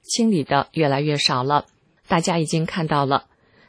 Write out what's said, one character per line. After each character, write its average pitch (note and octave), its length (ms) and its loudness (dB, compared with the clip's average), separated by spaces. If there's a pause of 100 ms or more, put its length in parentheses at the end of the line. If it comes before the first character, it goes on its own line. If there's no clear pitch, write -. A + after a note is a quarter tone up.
清 A3+ 300 0
理 D#3 100 2
的 C#3 300 0
越 D#3 160 0
来 C#3 120 0
越 D3 160 0
少 C3 280 0
了， D3 220 0 (420)
大 F3+ 100 2
家 E3+ 220 0
已 D#3 40 0
经 D#3+ 220 -2
看 D#3+ 220 -6
到 C#3+ 180 0
了， C3+ 220 -2 (400)